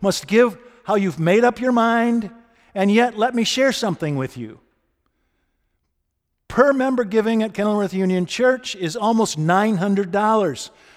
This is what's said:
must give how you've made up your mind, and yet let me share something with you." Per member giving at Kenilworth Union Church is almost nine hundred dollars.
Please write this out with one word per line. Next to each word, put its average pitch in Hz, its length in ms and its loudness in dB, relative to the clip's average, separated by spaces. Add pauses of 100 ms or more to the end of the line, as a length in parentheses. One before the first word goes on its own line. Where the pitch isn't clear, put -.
must 190 240 -2
give 220 320 2 (260)
how 208 120 0
you've 185 220 -2
made 180 240 4
up 240 160 2
your 254 140 0
mind, 233 580 0 (440)
and 202 160 0
yet 226 260 2
let 240 180 0
me 233 100 0
share 262 280 0
something 156 440 -4
with 131 200 -6
you." 110 240 -14 (1900)
Per 277 260 4
member 254 300 0
giving 220 380 0
at 220 120 -6
Kenilworth 202 400 -2
Union 185 320 0
Church 254 500 -2
is 175 180 -6
almost 226 440 0
nine 185 400 2
hundred 196 340 -2
dollars. 202 580 0 (260)